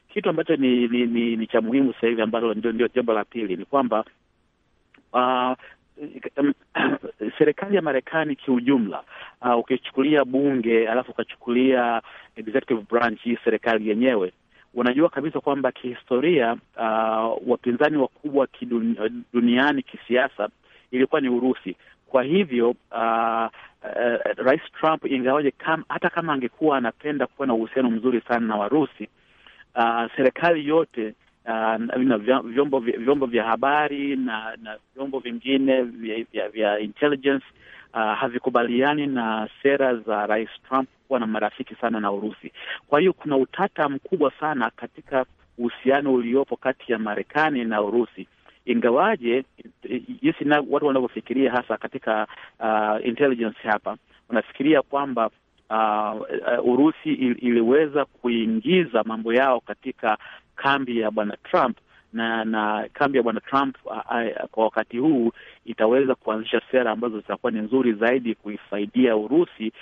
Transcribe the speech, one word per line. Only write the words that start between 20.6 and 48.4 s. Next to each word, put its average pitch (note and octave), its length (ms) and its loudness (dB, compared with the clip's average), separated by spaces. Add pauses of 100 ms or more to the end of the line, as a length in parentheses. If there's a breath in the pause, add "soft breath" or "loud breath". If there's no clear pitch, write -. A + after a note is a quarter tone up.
ilikuwa C3 300 0
ni C3 80 0
Urusi. B2 460 -2 (320 soft breath)
Kwa B2+ 160 2
hivyo, C3 520 2 (160)
ah, A2+ 580 -2 (500 loud breath)
eh, A#2 200 0 (180)
Rais C3 240 2 (180)
Trump D#3 260 0
ingawaje C3+ 460 0
kam-, D#3+ 380 -4
hata E3+ 200 -4
kama E3 240 -4
angekuwa C3+ 440 0
anapenda B2+ 500 -4
kuwa C#3 200 -6
na B2 60 2
uhusiano A#2 380 0
mzuri A2+ 300 0
sana A#2 260 -2
na A2 80 -2
Warusi, G#2+ 540 -2 (640 soft breath)
ah, A#2 400 0
serikali D3+ 520 2
yote, C#3+ 460 0 (320)
ah, A2 320 0
na, A#2 200 -4
na B2+ 200 2
vya-, A#2+ 240 2
vyombo C3+ 380 0
vya, A#2 180 -2
vyombo C3 280 0
vya A#2 180 0
habari C#3 720 0
na, A2+ 480 -6
na G#2+ 140 -14 (180)
vyombo C3+ 240 -8
vingine C3 600 0
vya, A2+ 500 -6
vya, G#2 180 -6
vya G#2+ 300 0
intelligence, C#3 640 -2 (480 loud breath)
ah, G#2+ 220 -2
havikubaliani B2 920 0
na A2 420 -2 (140)
sera C3+ 320 2
za G#2+ 300 -2
Rais G#2+ 240 -2 (200)
Trump C3 200 0 (180)
kuwa B2+ 120 0
na A2+ 80 -2
marafiki G#2+ 480 -4
sana A2+ 240 -2
na G2+ 120 -2
Urusi. G2+ 400 -8 (360 loud breath)
Kwa D3 120 4
hiyo F3+ 140 4
kuna C#3+ 240 -2
utata D3+ 520 0
mkubwa C#3 500 0
sana C#3 360 -2
katika C3 500 -4 (320)
uhusiano C3+ 560 0
uliopo B2 420 0
kati - 360 -4
ya A2 80 0
Marekani A#2 640 -2
na A2 160 0
Urusi. G#2+ 460 -2 (380 soft breath)